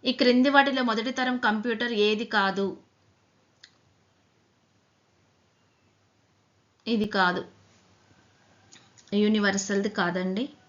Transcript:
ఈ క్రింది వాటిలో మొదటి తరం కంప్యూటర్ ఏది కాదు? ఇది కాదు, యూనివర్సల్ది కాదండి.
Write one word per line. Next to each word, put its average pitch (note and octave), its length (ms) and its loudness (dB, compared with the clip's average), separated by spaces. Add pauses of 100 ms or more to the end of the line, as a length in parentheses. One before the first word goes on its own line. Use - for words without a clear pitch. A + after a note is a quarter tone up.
ఈ B3 80 -2
క్రింది B3 380 4
వాటిలో C#4 340 4
మొదటి A3+ 280 -2
తరం B3+ 260 -2
కంప్యూటర్ A3+ 640 -2
ఏది G#3+ 280 0
కాదు? G3 380 -2 (4000)
ఇది A3 220 0
కాదు, F3+ 340 0 (1700)
యూనివర్సల్ది G3+ 760 0
కాదండి. F#3 540 -4 (240)